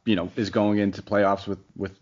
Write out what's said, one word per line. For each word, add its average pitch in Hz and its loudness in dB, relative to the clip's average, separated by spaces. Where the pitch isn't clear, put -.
you 107 2
know, 87 -4
is 104 -4
going 104 2
into 101 -2
playoffs 101 0
with, 95 -6
with 98 -10